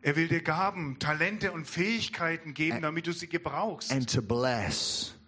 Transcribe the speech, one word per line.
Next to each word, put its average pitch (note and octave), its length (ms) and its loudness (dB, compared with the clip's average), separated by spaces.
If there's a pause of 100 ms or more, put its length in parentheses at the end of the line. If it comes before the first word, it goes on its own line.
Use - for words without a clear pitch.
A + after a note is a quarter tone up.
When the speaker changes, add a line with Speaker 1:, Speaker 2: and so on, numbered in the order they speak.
Speaker 1:
Er D3 140 4
will E3 120 4
dir D#3+ 140 2
Gaben, E3 560 0
Talente F3+ 540 0
und D#3+ 140 -8
Fähigkeiten E3+ 880 -2
geben, D3+ 220 2
Speaker 2:
And D#3+ 80 -2
Speaker 1:
damit D#3+ 220 -2
du E3+ 60 -2
sie E3+ 160 -6
gebrauchst. E3+ 640 -2
Speaker 2:
and C3 200 2
to B2+ 100 4
bless. A#2 920 0 (140)